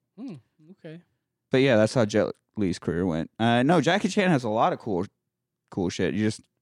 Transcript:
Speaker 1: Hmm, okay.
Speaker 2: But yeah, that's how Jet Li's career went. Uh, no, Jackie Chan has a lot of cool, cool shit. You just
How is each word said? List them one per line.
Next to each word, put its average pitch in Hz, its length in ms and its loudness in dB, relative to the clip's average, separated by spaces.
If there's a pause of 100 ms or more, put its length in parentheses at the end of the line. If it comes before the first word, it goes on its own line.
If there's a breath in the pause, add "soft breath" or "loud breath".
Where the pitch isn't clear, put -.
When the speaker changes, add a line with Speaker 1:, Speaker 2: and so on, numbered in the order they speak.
(200)
Speaker 1:
Hmm, 226 160 -14 (360)
okay. 160 300 -20 (500)
Speaker 2:
But 131 100 4
yeah, 135 140 4
that's 107 200 4
how 120 100 2
Jet 104 220 0 (280)
Li's 92 240 -2
career 87 260 -4
went. 80 240 -4 (100)
Uh, 120 240 2
no, 160 180 4
Jackie 185 280 0
Chan 185 200 0
has 135 140 2
a 113 60 -4
lot 131 240 0
of - 60 -10
cool, 95 260 -4 (680)
cool 95 180 -2
shit. 85 240 -4
You 104 100 -2
just 107 180 -2 (200)